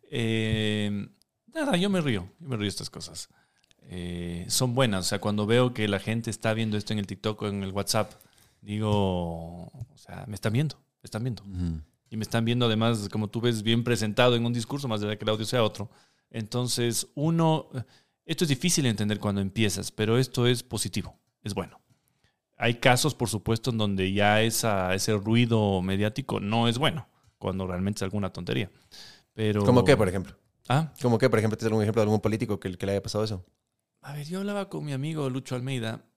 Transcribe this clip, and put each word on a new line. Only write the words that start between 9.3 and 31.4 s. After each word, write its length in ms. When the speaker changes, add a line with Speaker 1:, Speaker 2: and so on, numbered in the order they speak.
Speaker 1:
o 280
sea, 300
me 80
están 180
viendo, 240
me 300
están 160
viendo. 220
Speaker 2:
Ujú. 360
Speaker 1:
Y 60
me 60
están 220
viendo, 220
además, 440
como 180
tú 120
ves, 220
bien 220
presentado 520
en 80
un 80
discurso, 360
más 120
allá 100
de 80
que 60
el 60
audio 160
sea 160
otro. 280
Entonces, 840
uno, 540
esto 200
es 40
difícil 360
de 60
entender 280
cuando 220
empiezas, 520
pero 260
esto 280
es 160
positivo, 540
es 120
bueno. 260
Hay 180
casos, 380
por 140
supuesto, 420
en 80
donde 340
ya 300
esa, 520
ese 220
ruido 680
mediático 580
no 280
es 100
bueno, 280
cuando 280
realmente 320
es 40
alguna 300
tontería. 380
Pero 300
Speaker 2:
¿Cómo 200
qué, 120
por 120
ejemplo? 280
Speaker 1:
¿Ah? 240
Speaker 2:
¿Cómo 160
qué, 100
por 100
ejemplo, 200